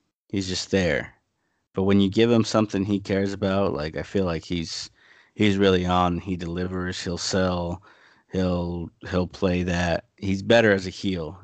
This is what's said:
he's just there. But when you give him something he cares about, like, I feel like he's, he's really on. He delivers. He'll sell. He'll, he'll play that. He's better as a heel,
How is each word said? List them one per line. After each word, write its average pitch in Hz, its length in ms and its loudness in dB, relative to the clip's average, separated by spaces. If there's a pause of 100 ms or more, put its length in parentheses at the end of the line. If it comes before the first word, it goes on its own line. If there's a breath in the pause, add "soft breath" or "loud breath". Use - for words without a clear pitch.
(300)
he's 98 180 -4
just 92 240 -6
there. 80 420 0 (600)
But 98 100 -2
when 101 160 4
you 98 100 4
give 110 220 4
him 113 140 4
something 104 400 0
he 101 160 0
cares 98 320 -2
about, 98 400 0
like, 76 240 -6
I 80 60 -4
feel 98 220 -2
like 82 200 -4
he's, - 440 -6 (460 soft breath)
he's 104 220 2
really 92 280 4
on. 90 340 2
He 90 180 -6
delivers. 90 640 -6
He'll 87 140 -4
sell. 87 640 -2 (480 soft breath)
He'll, 87 580 -2 (200)
he'll 90 180 0
play 90 360 -2
that. 87 420 -2 (120)
He's 98 240 -2
better 110 300 6
as 95 160 0
a - 20 -8
heel, 90 540 -6